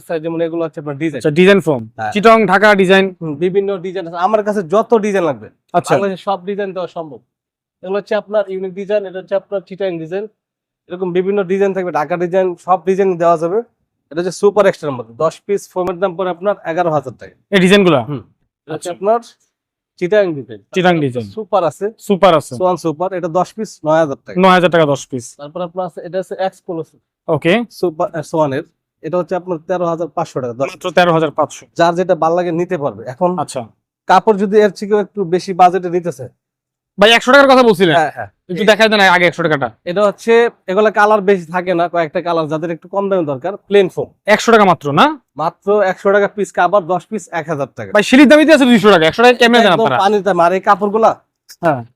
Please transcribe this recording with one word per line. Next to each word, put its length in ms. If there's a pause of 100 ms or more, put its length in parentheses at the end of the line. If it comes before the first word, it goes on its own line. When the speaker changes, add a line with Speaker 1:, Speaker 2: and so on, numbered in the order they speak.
Speaker 1:
চায়, 120
যেমন 220
এগুলো 240
হচ্ছে 140
আপনার 180
ডিজাইন। 200
Speaker 2:
আচ্ছা, 120
ডিজাইন 300
ফোম। 380
Speaker 1:
হ্যাঁ। 140
Speaker 2:
চিটং, 340
ঢাকা 300
ডিজাইন। 460
Speaker 1:
হুম, 140
বিভিন্ন 420
ডিজাইন 300
আছে। 100
আমার 260
কাছে 200
যত 300
ডিজাইন 300
লাগবে, 260 (240)
Speaker 2:
আচ্ছা। 220
Speaker 1:
বাংলাদেশে 280
সব 220
ডিজাইন 280
দেওয়া 140
সম্ভব। 320 (640)
এগুলো 140
হচ্ছে 180
আপনার 320
ইউনিক 260
ডিজাইন, 320
এটা 140
হচ্ছে 160
আপনার 320
চিটাং 320
ডিজাইন। 280 (640)
এরকম 220
বিভিন্ন 320
ডিজাইন 300
থাকবে, 180
ঢাকা 260
ডিজাইন, 380
সব 300
ডিজাইন 320
দেওয়া 200
যাবে। 240 (500)
এটা 100
হচ্ছে 100
সুপার 340
এক্সট্রার 260
মধ্যে। 220
দশ 320
পিস 280
ফোমের 260
দাম 160
পড়ে 140
আপনার 260 (100)
এগারো 260
হাজার 280
টাকা। 120 (180)
Speaker 2:
এই 100
ডিজাইনগুলা? 440
Speaker 1:
হুম। 140
এটা 560
হচ্ছে 0
Speaker 2:
আচ্ছা। 180
Speaker 1:
আপনার 280 (800)
চিটাং 360
ডিজাইন। 280 (120)
Speaker 2:
চিটাং 260
ডিজাইন। 260
Speaker 1:
সুপার 380
আছে। 360
Speaker 2:
সুপার 380
আছে। 180
Speaker 1:
সোয়ান 220
সুপার, 360
এটা 140
দশ 260
পিস 320
নয় 140
হাজার 160 (100)
টাকা। 160
Speaker 2:
নয় 100
হাজার 180
টাকা 160
দশ 220
পিস। 300
Speaker 1:
তারপর 240
আপনার 240
আছে, 160
এটা 180
আছে 200
এক্স 220
প্লাস। 260 (400)
Speaker 2:
ওকে। 440
Speaker 1:
সুপার, 440
আহ, 60
সোয়ানের। 420 (380)
এটা 160
হচ্ছে 180
আপনার 220 (100)
তেরো 180
হাজার 220
পাঁচশো 340
টাকা, 120
দশ 140
Speaker 2:
মাত্র 240
তেরো 220
হাজার 180
পাঁচশো। 340 (100)
Speaker 1:
যার 200
যেটা 200
ভাল 180
লাগে 180
নিতে 260
পারবে। 300
এখন 320
Speaker 2:
আচ্ছা। 280 (400)
Speaker 1:
কাপড় 300
যদি 200
এর 120
থেকেও 300
একটু 240
বেশি 300
বাজেটে 360
নিতে 220
চায়। 180 (680)
Speaker 2:
ভাই, 120
একশো 200
টাকার 180
কথা 140
বলছিলেন? 320
Speaker 1:
হ্যাঁ, 200
হ্যাঁ। 120 (220)
Speaker 2:
একটু 140
দেখাই 260
দেন 100
আগে 260
একশো 180
টাকাটা। 280 (140)
Speaker 1:
এটা 220
হচ্ছে, 420 (180)
এগুলা 240
কালার 300
বেশি 240
থাকে 280
না, 140
কয়েকটা 340
কালার, 260
যাদের 240
একটু 160
কম 220
দামে 160
দরকার, 320
প্লেন 320
ফোম। 160 (200)
Speaker 2:
একশো 260
টাকা 140
মাত্র 260
না? 300 (140)
Speaker 1:
মাত্র 460
একশো 320
টাকা 140
পিস 240
কাবার, 360
দশ 200
পিস 240
এক 180
হাজার 260
টাকা। 160
Speaker 2:
ভাই, 120
সিঁড়ির 260
দামই 160
তো 80
আছে 120
দুইশো 260
টাকা, 140
একশো 180
টাকা 140
কেমনে 220
দেন 120
Speaker 1:
একদম 120
Speaker 2:
আপনারা? 180
Speaker 1:
পানির 200
দাম। 180
আর 140
এই 60
কাপড়গুলা, 640 (380)
Speaker 2:
হ্যাঁ। 240 (100)